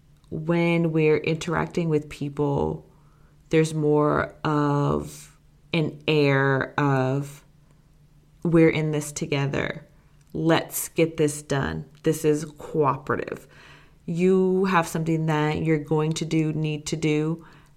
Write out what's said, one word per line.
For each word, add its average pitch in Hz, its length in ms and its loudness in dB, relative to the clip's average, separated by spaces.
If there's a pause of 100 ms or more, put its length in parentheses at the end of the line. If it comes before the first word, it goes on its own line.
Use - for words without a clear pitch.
(300)
when 170 640 0
we're 156 260 4
interacting 160 720 -2
with 151 200 0
people, 147 760 -4 (640)
there's 160 240 2
more 147 720 2
of 147 920 -2 (360)
an 156 340 -2
air 139 720 2
of, 139 640 -2 (1000)
"We're 165 260 6
in 156 220 -2
this 147 200 -4
together. - 760 -4 (460)
Let's - 560 0
get 160 280 0
this 147 240 0
done. 151 440 -4 (180)
This 156 200 0
is 151 220 2 (120)
cooperative. - 920 -4 (580)
You 185 600 2
have 175 220 2
something 160 380 -2
that 156 380 0
you're 160 160 2
going 156 340 -2
to 160 120 -4
do, 156 280 0
need 151 340 -4
to - 80 -4
do. 156 500 -2 (320)